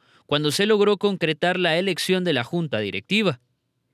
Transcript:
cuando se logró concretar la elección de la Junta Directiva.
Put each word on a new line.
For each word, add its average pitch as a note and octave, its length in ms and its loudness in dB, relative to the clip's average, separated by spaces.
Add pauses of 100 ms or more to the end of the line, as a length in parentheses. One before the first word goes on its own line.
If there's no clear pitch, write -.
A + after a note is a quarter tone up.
(260)
cuando D3+ 260 0
se G3 140 0
logró G#3 320 4
concretar F3 640 -2
la E3 160 2
elección F#3 480 0
de F3 80 0
la B2 100 0
Junta D#3+ 360 -4
Directiva. B2+ 600 -2 (560)